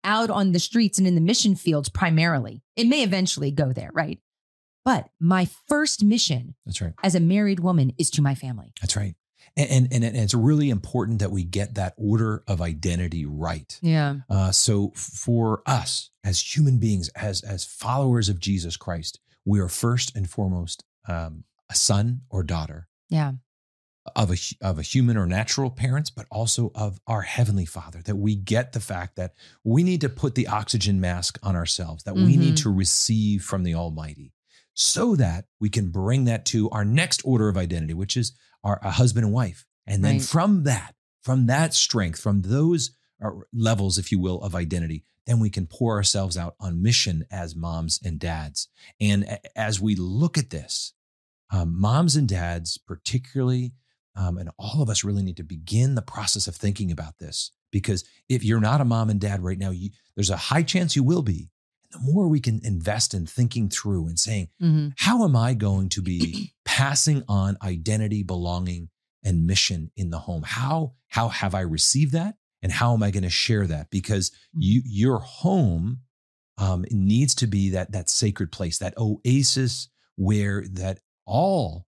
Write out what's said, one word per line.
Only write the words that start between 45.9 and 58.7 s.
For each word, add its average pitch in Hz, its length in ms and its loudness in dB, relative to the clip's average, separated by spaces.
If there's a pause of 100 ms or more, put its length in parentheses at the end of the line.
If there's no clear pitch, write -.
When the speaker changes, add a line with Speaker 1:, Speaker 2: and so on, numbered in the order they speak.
Speaker 2:
ourselves 95 420 0
out 85 220 -8
on 87 220 -4
mission 98 480 2
as 85 260 -10
moms 82 480 -4
and 80 160 -6
dads. 78 480 -6 (320)
And 101 260 2
a-, - 320 -12
as 107 220 -2
we 104 160 0
look 98 440 -2
at - 100 -4
this, - 440 -8 (580)
um, 87 280 0
moms 139 360 4
and 143 120 2
dads 85 520 -4
particularly, 127 920 -4 (420)
um, 90 220 -2
and 87 200 -10
all 110 240 -2
of 113 80 2
us 107 140 -2
really 101 200 -2
need 90 140 -6
to 90 60 -12
begin 87 500 -2
the 117 80 -2
process - 460 -4
of 98 80 -10
thinking 98 360 -2
about 78 280 -10
this, - 320 -10 (200)
because 98 320 -2 (240)
if 123 160 -2
you're 110 160 2
not 120 220 4